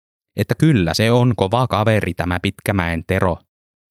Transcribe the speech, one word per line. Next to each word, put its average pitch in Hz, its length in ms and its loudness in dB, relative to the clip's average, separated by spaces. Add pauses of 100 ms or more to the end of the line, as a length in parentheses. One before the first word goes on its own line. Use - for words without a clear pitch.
(360)
että - 180 0
kyllä 107 400 2
se 113 160 0
on 123 260 2
kova 117 300 0
kaveri 104 480 0
tämä 87 260 -4
Pitkämäen 87 640 -4
Tero. 92 320 0 (520)